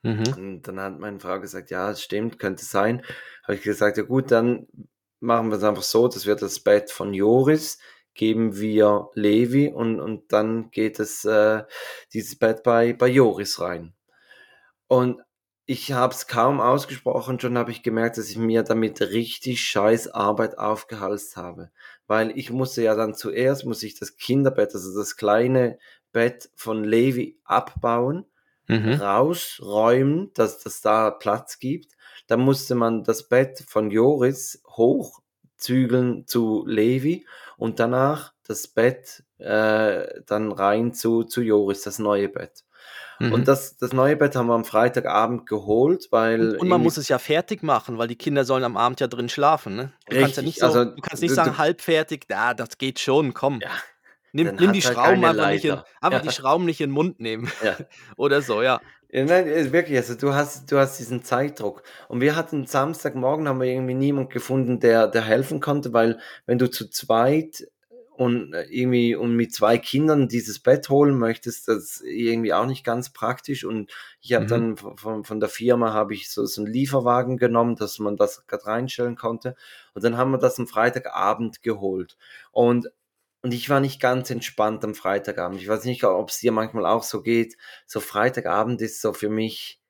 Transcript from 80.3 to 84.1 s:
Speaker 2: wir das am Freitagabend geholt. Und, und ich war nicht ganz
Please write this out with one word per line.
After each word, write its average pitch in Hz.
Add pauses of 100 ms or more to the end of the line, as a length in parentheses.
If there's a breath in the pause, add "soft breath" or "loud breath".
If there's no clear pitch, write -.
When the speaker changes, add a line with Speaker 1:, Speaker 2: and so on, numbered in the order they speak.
Speaker 2:
wir 131
das 127
am 117
Freitagabend 110
geholt. 98 (360 loud breath)
Und, 120 (500)
und 120
ich 120
war 139
nicht 135
ganz 127